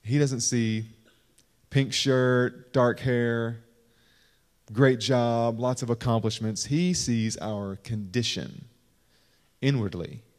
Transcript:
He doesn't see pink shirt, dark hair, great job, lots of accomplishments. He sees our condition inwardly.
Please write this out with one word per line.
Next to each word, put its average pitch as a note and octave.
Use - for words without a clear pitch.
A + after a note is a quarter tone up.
He A#2+
doesn't C3+
see A2
pink C#3
shirt, B2+
dark B2
hair, A#2
great C3
job, A#2
lots B2
of A#2+
accomplishments. A2+
He F3
sees A2+
our G2+
condition G#2
inwardly. A2+